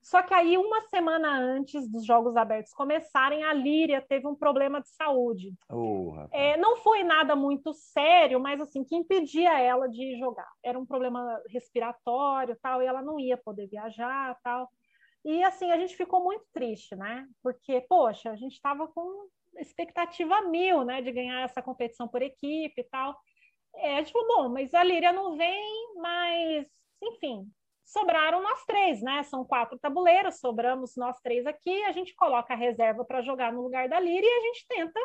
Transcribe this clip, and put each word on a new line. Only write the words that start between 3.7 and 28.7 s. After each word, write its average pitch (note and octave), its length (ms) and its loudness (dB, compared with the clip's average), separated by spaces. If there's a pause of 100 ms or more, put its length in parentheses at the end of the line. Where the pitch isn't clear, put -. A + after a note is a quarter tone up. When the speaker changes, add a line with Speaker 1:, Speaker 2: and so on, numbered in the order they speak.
Speaker 1:
teve C4+ 280 -2
um D4 80 -4
problema C#4 440 2
de - 120 -12
saúde. A#3+ 640 -2 (140)
Speaker 2:
Ô, G#2 440 -4
rapaz. D2+ 200 -12
Speaker 1:
É, C#4+ 240 2
não G#4 220 2
foi G#4 260 4
nada D#4 320 4
muito C#4 380 -2
sério, D4+ 680 4
mas, C#4 220 -2
assim, C#4+ 240 -6
que D#4+ 100 -6
impedia E4 640 2
ela B3 300 2
de B3 280 -8
jogar. B3 320 -8 (140)
Era B3 160 -4
um C4 60 -10
problema B3 640 -4
respiratório A#3+ 1040 -2
e - 60 -10
tal, C4 220 -2
e B3+ 40 2
ela C4 160 -2
não D4+ 180 -6
ia B3+ 160 0
poder G#3 320 -12
viajar A3+ 640 -6
e B3 120 -14
tal. B3 260 -6 (560)
E, D#4+ 180 0
assim, F#4 280 0
a E4+ 60 4
gente F4+ 200 -4
ficou F4+ 260 0
muito G4+ 300 -4
triste, A3 420 -8
né? A#3 320 -10 (160)
Porque, B3+ 380 -4
poxa, B3 480 2
a G#3+ 80 -8
gente B3+ 240 -14
tava C#4+ 260 -4
com F#4+ 400 -10 (300)
expectativa E4+ 840 -2
mil, E4+ 420 2
né, C4 160 -6
de B3 100 -6
ganhar B3 300 -6
essa B3+ 220 -8
competição A#3+ 440 -8
por B3 140 -4
equipe D4 580 -6
e A#3+ 40 -8
tal. C4+ 340 -6 (580)
É, C#4+ 200 -2
a - 20 0
gente G3+ 140 -4
falou, A4+ 160 2
"Bom, E4+ 220 4
mas C4 260 -4
a F4 80 6
Líria F4 280 4
não F#4 240 -4
vem", G#4 600 -4
mas, E4+ 720 -2 (340)
enfim, D4 420 -8 (400)
sobraram E4+ 600 2
nós A#4 220 -4
três, F#4 360 2